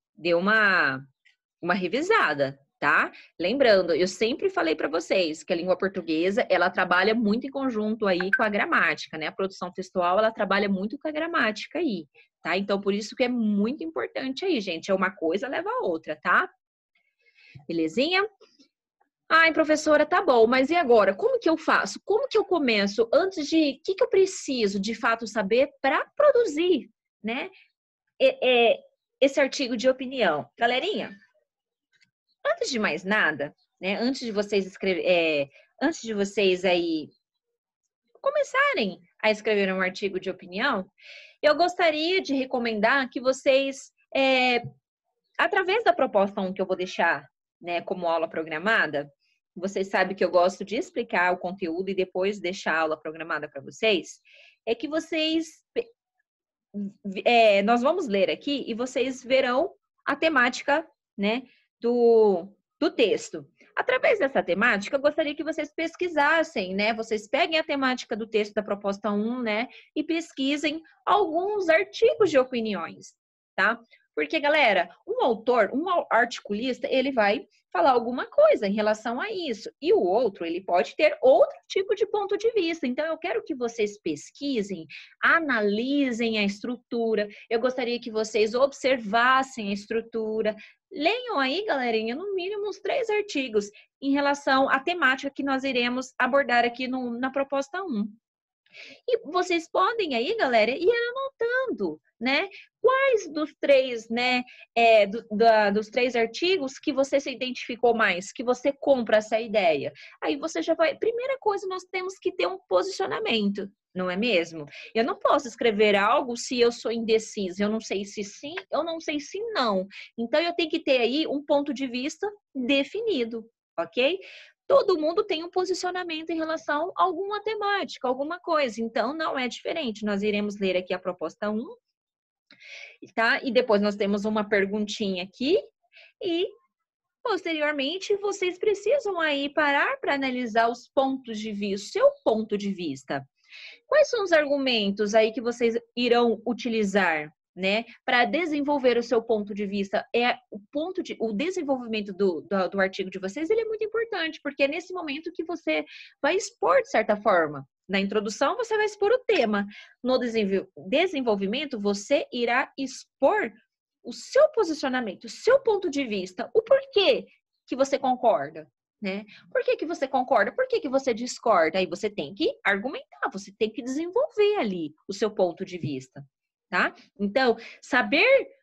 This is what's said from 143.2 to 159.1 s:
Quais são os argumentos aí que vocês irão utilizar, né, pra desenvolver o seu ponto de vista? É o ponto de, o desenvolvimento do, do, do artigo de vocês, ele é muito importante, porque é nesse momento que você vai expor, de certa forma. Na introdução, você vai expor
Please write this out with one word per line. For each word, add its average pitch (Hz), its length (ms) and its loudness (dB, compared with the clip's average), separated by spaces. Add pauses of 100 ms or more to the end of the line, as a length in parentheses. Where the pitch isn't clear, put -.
Quais 571 220 4
são 440 160 -2
os 349 80 0
argumentos 240 800 0
aí 220 180 4
que 269 80 -6
vocês 233 380 -2 (180)
irão 240 500 2
utilizar, 196 880 0 (220)
né, 196 300 0 (200)
pra 247 200 4
desenvolver 285 760 0
o 233 40 0
seu 233 200 0
ponto 214 320 -2
de 202 120 -4
vista? 196 480 -4
É 240 220 2 (140)
o 214 100 -14 (100)
ponto 330 320 -6
de, 220 160 -10
o 220 140 -4
desenvolvimento 247 800 -4
do, 175 300 -2
do, 185 260 -2
do 196 120 -4
artigo 190 300 -2
de 190 80 -12
vocês, 285 320 -6
ele 453 120 2
é - 20 -2
muito 440 200 -6
importante, 415 580 -4
porque 277 220 -2
é 277 40 2
nesse 339 240 -6
momento 330 400 -8
que 339 120 -8
você 311 400 -4 (360)
vai 311 160 0
expor, - 460 0
de - 80 -8
certa 220 260 2
forma. 160 500 0 (220)
Na 190 120 -2
introdução, 214 560 -2
você 453 200 -4
vai 415 80 2
expor 415 260 0